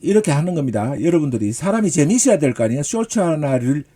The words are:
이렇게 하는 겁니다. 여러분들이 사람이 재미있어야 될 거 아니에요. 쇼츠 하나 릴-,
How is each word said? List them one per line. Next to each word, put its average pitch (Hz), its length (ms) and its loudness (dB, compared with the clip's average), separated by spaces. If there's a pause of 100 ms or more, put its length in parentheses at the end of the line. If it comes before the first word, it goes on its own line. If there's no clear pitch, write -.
이렇게 202 320 0
하는 170 220 0
겁니다. 127 440 -2
여러분들이 131 540 0
사람이 196 380 -2
재미있어야 185 480 2
될 139 160 0
거 117 100 -2
아니에요. 123 180 0
쇼츠 226 360 -4
하나 151 400 0
릴-, 135 260 -2 (120)